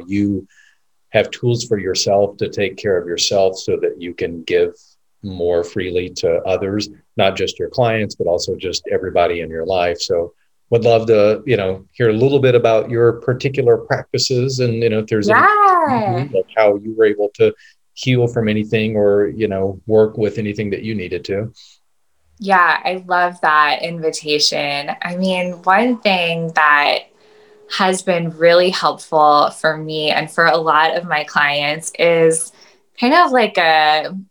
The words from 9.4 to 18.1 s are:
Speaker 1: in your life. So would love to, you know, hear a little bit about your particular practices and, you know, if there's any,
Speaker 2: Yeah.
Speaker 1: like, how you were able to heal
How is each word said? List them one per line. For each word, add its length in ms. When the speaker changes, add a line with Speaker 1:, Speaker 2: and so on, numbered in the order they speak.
Speaker 1:
in 100
your 160
life. 340
So 320
would 140
love 240
to, 360
you 120
know, 360
hear 160
a 60
little 260
bit 140
about 340
your 320
particular 560
practices 800
and, 240
you 60
know, 120
if 60
there's 220
any, 100
Speaker 2:
Yeah. 960
Speaker 1:
like, 140
how 200
you 180
were 100
able 300
to 200
heal 340